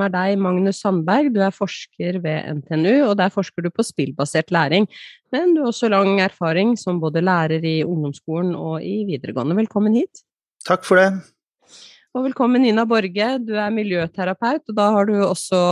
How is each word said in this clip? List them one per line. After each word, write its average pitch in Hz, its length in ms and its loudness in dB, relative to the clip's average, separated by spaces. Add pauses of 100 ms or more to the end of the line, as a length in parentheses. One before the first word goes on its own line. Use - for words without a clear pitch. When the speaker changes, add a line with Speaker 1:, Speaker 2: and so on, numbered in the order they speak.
Speaker 1:
er 196 80 0
deg, 190 240 0
Magnus 190 460 0
Sandberg. 202 500 2
Du 202 80 2
er 196 80 2
forsker 180 720 -6
ved 156 240 -4
N 147 160 -6
T 156 160 -6
N 160 80 2
U, 254 240 4
og 208 80 0
der 196 160 0
forsker 185 320 -4
du 175 80 -4
på 226 100 -2
spillbasert - 720 -4
læring. 170 320 2 (480)
Men 339 220 2
du 302 80 2
har 240 80 0
også 226 180 -2
lang 196 320 2
erfaring 190 560 0
som 180 240 -4
både 160 240 0
lærer 165 400 0
i 160 160 0
ungdomsskolen 165 720 -4
og 160 300 -8
i 202 240 -4
videregående. 131 480 -4
Velkommen 220 400 0
hit. - 240 -4 (420)
Speaker 2:
Takk 185 220 -2
for 185 160 6
det. 190 80 6 (1040)
Speaker 1:
Og 262 140 -2
velkommen, 247 340 2
Nina 226 240 4
Borge. 214 460 0 (120)
Du 220 140 -6
er 208 160 -2
miljøterapeut, 196 960 -2
og 214 80 -8
da 208 160 4
har 202 160 4
du 208 60 2 (100)
også 185 320 -2 (140)